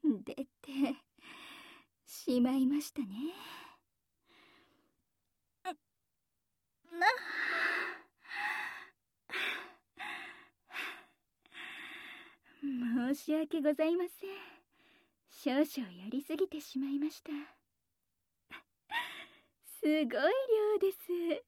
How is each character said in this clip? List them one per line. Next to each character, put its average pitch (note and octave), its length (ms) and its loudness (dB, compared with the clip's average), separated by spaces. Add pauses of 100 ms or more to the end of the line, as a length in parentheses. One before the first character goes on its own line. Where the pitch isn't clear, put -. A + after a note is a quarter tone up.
出 A3 300 2 (280)
て C#4 340 0 (1120)
し B3 340 2
ま B3+ 120 6
い C4+ 120 4
ま C#4+ 160 4
し - 100 -10
た D4 100 -4
ね。 B3 340 -6 (4000)
申 B3 520 4
し - 180 0
訳 D#4 280 2
ご D4+ 120 6
ざ D#4 120 4
い E4+ 120 4
ま F4+ 100 2
せ - 200 -10
ん。 - 20 -8 (1000)
少 C#4 520 2
々 G3 100 -6
や F3+ 180 -12
り B3+ 120 -2
す D#4 160 -6
ぎ F#4+ 100 2
て D#4 140 -8
し - 180 -6
ま C#4 100 -2
い C#4 100 0
ま D4+ 100 0
し - 140 -14
た。 D#4+ 80 -10 (2500)
す - 20 -6
ご D4+ 100 4
い D#4 120 4
量 A#3+ 140 -2 (600)
で G4 140 4
す。 F4 540 -2